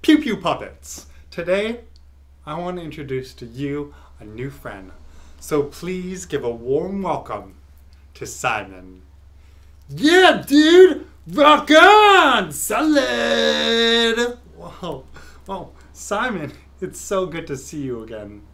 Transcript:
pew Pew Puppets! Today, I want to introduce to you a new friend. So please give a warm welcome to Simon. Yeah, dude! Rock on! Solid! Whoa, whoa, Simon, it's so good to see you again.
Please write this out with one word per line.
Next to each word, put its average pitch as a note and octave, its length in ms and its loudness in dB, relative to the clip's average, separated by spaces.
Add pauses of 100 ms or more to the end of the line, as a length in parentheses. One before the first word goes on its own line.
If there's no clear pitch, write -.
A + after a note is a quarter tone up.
pew D4+ 160 4
Pew A3+ 180 -4
Puppets! - 680 -8 (240)
Today, G3+ 520 -4 (600)
I D3+ 140 -10
want F3 200 -8
to E3+ 40 -12
introduce C3 520 -10
to A#2+ 120 -16
you C#3+ 480 -8 (240)
a A2+ 60 -20
new A2+ 260 -12
friend. G2+ 400 -16 (480)
So D3 240 -2
please F#3 640 -10
give C3 160 -6
a A#2+ 80 -4
warm D3+ 520 -4
welcome A#2 520 -8 (600)
to A#2 120 -14
Simon. G2 760 -8 (840)
Yeah, D4 560 2
dude! D#4 600 6 (220)
Rock D4 420 4
on! E4+ 800 6
Solid! A#3 1900 0 (180)
Whoa, E3 480 -14 (420)
whoa, F#3 240 -12 (220)
Simon, G3+ 600 -6 (280)
it's E3+ 200 -12
so F#3+ 260 -4
good E3 200 -10
to C#3+ 100 -8
see D3 260 -12
you B2 200 -8
again. G#2 400 -16 (120)